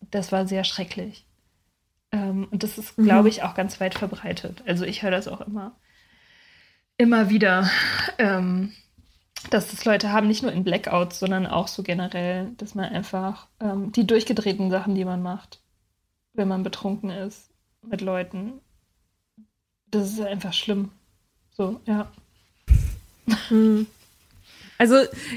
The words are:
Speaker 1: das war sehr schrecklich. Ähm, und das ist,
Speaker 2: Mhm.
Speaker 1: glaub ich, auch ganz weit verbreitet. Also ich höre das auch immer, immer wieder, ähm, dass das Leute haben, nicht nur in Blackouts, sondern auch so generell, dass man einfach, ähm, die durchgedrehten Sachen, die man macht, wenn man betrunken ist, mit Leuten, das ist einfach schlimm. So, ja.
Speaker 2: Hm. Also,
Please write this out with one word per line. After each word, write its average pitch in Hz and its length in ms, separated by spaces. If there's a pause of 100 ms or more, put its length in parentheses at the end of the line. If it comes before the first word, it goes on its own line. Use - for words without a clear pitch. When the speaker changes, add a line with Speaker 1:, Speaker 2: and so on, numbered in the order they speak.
(100)
Speaker 1:
das 196 220
war 190 160
sehr 190 160
schrecklich. 185 600 (880)
Ähm, 196 380
und 208 120
das 214 160
ist, - 200
Speaker 2:
Mhm. 214 60
Speaker 1:
glaub 208 220
ich, 220 160
auch 175 120
ganz 190 260
weit 185 140
verbreitet. - 720
Also 180 180
ich 180 180
höre 202 100
das 208 160
auch - 140
immer, 208 300 (1300)
immer 233 320
wieder, 190 400 (480)
ähm, 185 540 (760)
dass 214 220
das - 160
Leute 208 260
haben, 214 160
nicht 214 140
nur 240 100
in 185 120
Blackouts, 175 540
sondern 190 280
auch 180 200
so - 160
generell, 180 760
dass 208 160
man 190 100
einfach, 190 640 (120)
ähm, 196 340
die 220 140
durchgedrehten 214 640
Sachen, 190 240
die 185 120
man 180 160
macht, - 380 (720)
wenn 202 120
man 190 160
betrunken 196 460
ist, 190 400 (400)
mit 196 140
Leuten, 185 580 (1300)
das 202 220
ist 220 80
einfach 202 320
schlimm. 202 380 (680)
So, 202 300
ja. 208 260 (1400)
Speaker 2:
Hm. 220 380 (880)
Also, 240 200 (400)